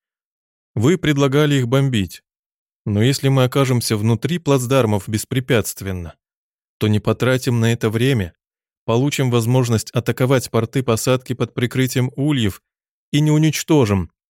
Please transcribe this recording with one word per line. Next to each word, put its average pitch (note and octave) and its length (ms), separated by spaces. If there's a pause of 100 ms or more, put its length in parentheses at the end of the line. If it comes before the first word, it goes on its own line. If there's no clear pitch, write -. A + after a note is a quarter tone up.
(720)
Вы C#3 240
предлагали C#3+ 580
их B2 120
бомбить, B2 560 (600)
но G#2 180
если C3+ 240
мы C3+ 160
окажемся B2+ 540
внутри A#2 420
плацдармов B2+ 680
беспрепятственно, G2+ 1080 (640)
то G#2+ 80
не G#2+ 120
потратим B2 600
на A2+ 140
это A2+ 180
время, A2+ 420 (520)
получим C3 440
возможность A#2+ 640
атаковать B2+ 580
порты A2+ 320
посадки B2+ 520
под A#2+ 200
прикрытием B2+ 640
ульев C3+ 480 (480)
и D3 80
не D3+ 100
уничтожим C#3+ 840 (180)